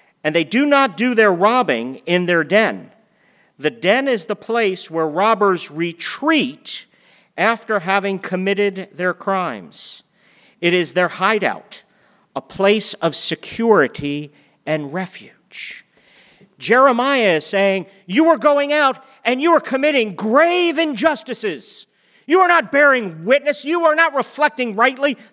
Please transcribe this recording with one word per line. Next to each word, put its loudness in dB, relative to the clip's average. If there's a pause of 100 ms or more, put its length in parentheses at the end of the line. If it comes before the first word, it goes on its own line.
(240)
And -2
they 2
do 0
not 2
do 0
their 4
robbing 0
in 0
their 2
den. 0 (680)
The -2
den 0
is -2
the -6
place -4
where -2
robbers 0
retreat -4 (520)
after -2
having -2
committed -4
their -4
crimes. -8 (580)
It 2
is -2
their 0
hideout, -4 (520)
a -8
place 0
of -2
security -2 (340)
and -4
refuge. -14 (720)
Jeremiah 2
is -2
saying, 0 (180)
"You 2
are 4
going 2
out 0 (220)
and 0
you 4
are 6
committing 0
grave 2
injustices. -4 (400)
You 2
are 4
not 0
bearing 0
witness. 0
You 0
are 2
not 2
reflecting -2
rightly 0 (160)